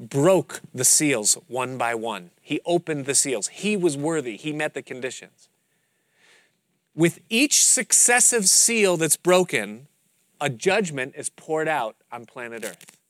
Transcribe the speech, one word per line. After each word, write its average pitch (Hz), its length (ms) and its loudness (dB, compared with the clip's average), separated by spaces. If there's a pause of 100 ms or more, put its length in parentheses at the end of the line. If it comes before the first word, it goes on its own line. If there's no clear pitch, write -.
broke 143 640 0 (120)
the 127 100 -4
seals 135 500 2 (120)
one 127 300 -6
by 117 180 -2
one. 110 360 -8 (100)
He - 240 -6
opened 160 400 -2
the 135 100 -2
seals. 120 340 -2
He 208 280 -4
was 170 200 0
worthy. 143 400 -4
He 151 160 -8
met 151 200 -4
the 135 100 -10
conditions. 127 680 -12 (1500)
With 165 340 0
each 254 360 2
successive 240 840 4
seal 208 480 4
that's 160 220 0
broken, 143 680 2 (520)
a 147 80 -2
judgment 143 680 -2
is 139 120 -10
poured 156 400 -4
out 123 280 -4 (140)
on 120 140 -14
planet 117 400 -14
Earth. - 320 -14 (140)